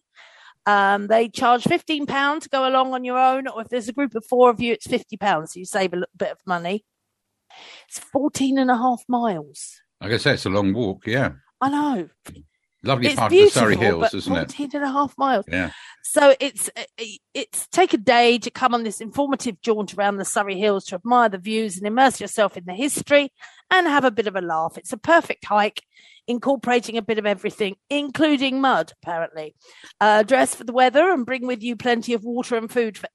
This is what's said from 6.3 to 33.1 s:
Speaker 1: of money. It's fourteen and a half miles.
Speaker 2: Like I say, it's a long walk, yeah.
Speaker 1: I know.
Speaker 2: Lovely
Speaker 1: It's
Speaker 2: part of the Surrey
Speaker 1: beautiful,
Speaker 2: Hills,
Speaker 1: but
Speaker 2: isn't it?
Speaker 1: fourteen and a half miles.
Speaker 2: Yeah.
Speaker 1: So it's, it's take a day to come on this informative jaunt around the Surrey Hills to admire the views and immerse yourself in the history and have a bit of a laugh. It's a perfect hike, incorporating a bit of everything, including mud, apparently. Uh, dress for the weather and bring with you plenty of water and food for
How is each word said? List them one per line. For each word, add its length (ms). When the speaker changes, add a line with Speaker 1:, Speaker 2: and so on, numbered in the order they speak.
Speaker 1:
of 120
money. 400
It's 100
fourteen 600
and 120
a 60
half 320
miles. 720
Speaker 2:
Like 100
I 60
say, 160
it's 100
a 60
long 240
walk, 320
yeah. 240
Speaker 1:
I 80
know. 380
Speaker 2:
Lovely 240
Speaker 1:
It's 100
Speaker 2:
part 160
of 60
the 100
Surrey 280
Speaker 1:
beautiful, 240
Speaker 2:
Hills, 120
Speaker 1:
but 60
Speaker 2:
isn't 160
it? 40
Speaker 1:
fourteen 220
and 100
a 80
half 240
miles. 320
Speaker 2:
Yeah. 220
Speaker 1:
So 320
it's, 320
it's 360
take 240
a 60
day 400
to 120
come 220
on 120
this 160
informative 600
jaunt 320
around 240
the 60
Surrey 320
Hills 280
to 100
admire 340
the 100
views 380
and 120
immerse 320
yourself 360
in 100
the 80
history 580
and 200
have 160
a 80
bit 160
of 80
a 40
laugh. 380
It's 140
a 60
perfect 480
hike, 360
incorporating 680
a 60
bit 160
of 80
everything, 500
including 720
mud, 320
apparently. 540
Uh, 220
dress 320
for 80
the 120
weather 360
and 160
bring 220
with 160
you 100
plenty 380
of 100
water 320
and 160
food 260
for 180